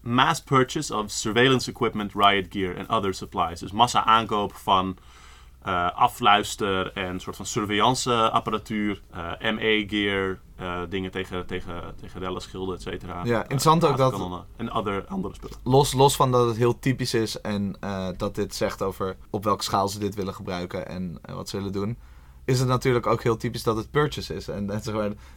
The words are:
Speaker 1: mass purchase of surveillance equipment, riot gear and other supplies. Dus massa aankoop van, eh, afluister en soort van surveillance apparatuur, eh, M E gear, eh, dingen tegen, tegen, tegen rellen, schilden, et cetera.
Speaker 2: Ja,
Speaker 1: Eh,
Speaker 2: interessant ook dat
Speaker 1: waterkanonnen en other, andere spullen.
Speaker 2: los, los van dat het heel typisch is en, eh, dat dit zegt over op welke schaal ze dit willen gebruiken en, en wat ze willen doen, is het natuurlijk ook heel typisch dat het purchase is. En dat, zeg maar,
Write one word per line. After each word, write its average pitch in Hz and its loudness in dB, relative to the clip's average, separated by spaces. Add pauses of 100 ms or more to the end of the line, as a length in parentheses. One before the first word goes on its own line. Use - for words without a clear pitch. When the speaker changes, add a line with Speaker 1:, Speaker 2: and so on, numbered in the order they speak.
Speaker 1:
mass 131 2
purchase 135 2
of 107 -2
surveillance 120 4
equipment, 104 -2
riot 101 4
gear 92 -4
and 95 -10
other 101 0
supplies. 85 -4
Dus - -10
massa 113 4
aankoop 110 4
van, 95 0 (640)
eh, 87 0
afluister 104 2
en 92 -4
soort 95 -10
van 101 -10
surveillance 107 2
apparatuur, 110 0 (100)
eh, 85 -8 (200)
M 110 -2
E 107 2
gear, 98 0 (160)
eh, 90 -6
dingen 92 -4
tegen, 92 -6
tegen, 90 -8 (180)
tegen 90 -14
rellen, 92 -4
schilden, 92 -6
et 85 -10
cetera. 90 -8 (100)
Speaker 2:
Ja, 120 0
Speaker 1:
Eh, 113 4
Speaker 2:
interessant 160 4
ook 160 6
dat 135 0
Speaker 1:
waterkanonnen 92 0 (100)
en 117 -8
other, 101 -2
andere 98 -6
spullen. - -14
Speaker 2:
los, 135 6
los 139 6
van 131 4
dat 123 6
het 113 -2
heel 120 2
typisch 127 0
is 113 0
en, 101 -2
eh, 95 -4 (100)
dat 101 -4
dit 101 -4
zegt - -4
over 95 -4 (140)
op 98 -4
welke 101 0
schaal 101 2
ze 98 -8
dit 101 -4
willen 98 -4
gebruiken 92 -6
en, 90 -8
en 92 -12
wat 92 -10
ze - -6
willen 98 -4
doen, 101 -4 (480)
is 131 2
het 131 2
natuurlijk 127 2
ook 117 2
heel 113 2
typisch 117 -6
dat 113 2
het 110 -6
purchase 139 -2
is. 95 -10
En 101 -6
dat, 104 -4
zeg 107 -6
maar, 107 -2 (280)